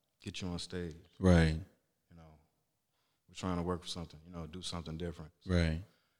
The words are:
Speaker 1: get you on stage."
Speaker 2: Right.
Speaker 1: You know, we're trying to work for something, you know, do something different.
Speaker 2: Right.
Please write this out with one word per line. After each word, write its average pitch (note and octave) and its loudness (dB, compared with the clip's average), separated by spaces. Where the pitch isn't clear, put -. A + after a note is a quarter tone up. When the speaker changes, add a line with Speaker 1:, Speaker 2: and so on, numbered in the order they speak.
Speaker 1:
get G2+ -10
you F#2+ -6
on F2 -6
stage." F2 -8
Speaker 2:
Right. E2+ 8
Speaker 1:
You F2 -20
know, D#2 -20
we're F#2 -20
trying F#2 -2
to E2+ -2
work F2 -4
for - -14
something, D#2 -12
you F2 -20
know, E2+ -10
do F2+ -12
something D#2+ -8
different. E2 -8
Speaker 2:
Right. E2 2